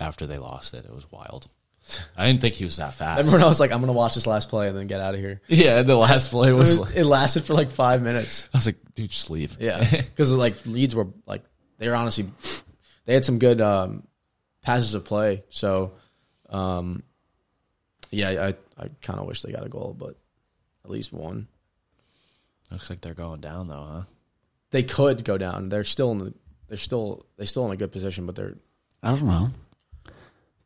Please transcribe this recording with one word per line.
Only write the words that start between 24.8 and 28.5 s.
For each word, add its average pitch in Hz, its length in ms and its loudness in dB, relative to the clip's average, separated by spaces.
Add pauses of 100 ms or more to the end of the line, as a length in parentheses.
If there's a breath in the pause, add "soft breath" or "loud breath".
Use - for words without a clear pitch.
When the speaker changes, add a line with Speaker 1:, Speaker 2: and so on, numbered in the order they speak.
Speaker 2:
could 131 420 0
go 98 140 -2
down. 92 300 -6
They're 101 160 -4
still 123 280 -2
in 104 60 -4
the, 92 160 -10 (340)
they're 101 100 -12
still, 110 480 -6 (100)
they're 101 100 -10
still 127 200 -4
in 98 60 -4
a 95 40 -6
good 95 160 -6
position, 92 340 -8
but 90 100 -10
they're 98 200 -10 (460)